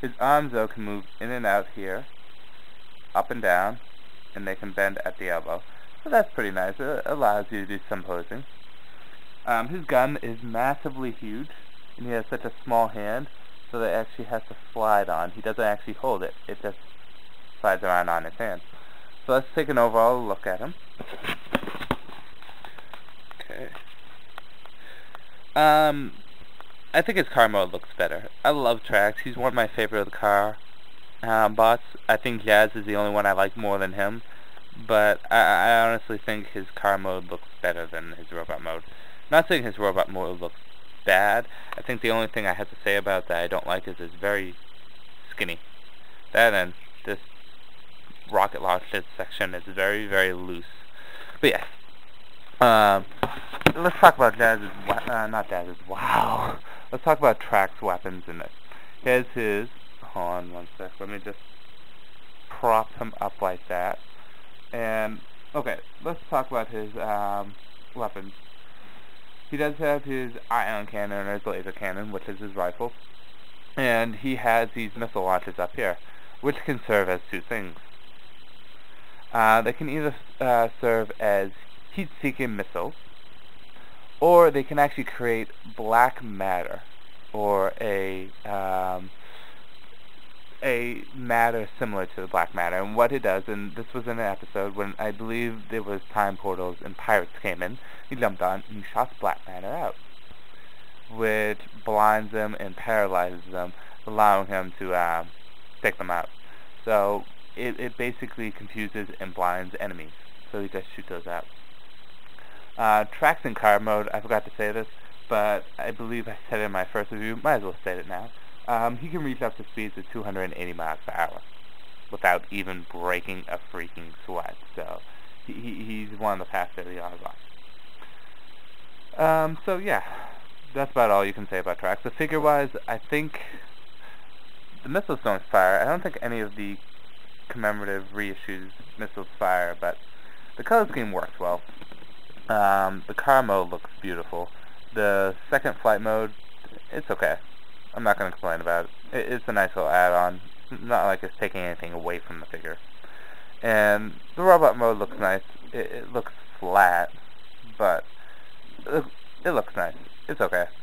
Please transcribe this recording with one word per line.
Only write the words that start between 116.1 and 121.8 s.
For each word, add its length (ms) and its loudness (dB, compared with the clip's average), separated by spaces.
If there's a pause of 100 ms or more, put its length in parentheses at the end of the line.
I 100 -6 (100)
said 120 0
it 60 0
in 60 -2
my 140 0
first 260 -2
review, 320 -4
might 120 4
as 80 0
well 200 -4
say 140 -4
it 100 -6
now. 220 -4 (380)
Um, 300 2
he 100 -6
can 160 -4
reach 180 -2
up 160 -2
to 140 -6
speeds 260 -4
of 140 -8
two 100 -4
hundred 220 -2
and 100 -4
eighty 200 -4
miles 300 -4
per 100 -6
hour 280 0 (720)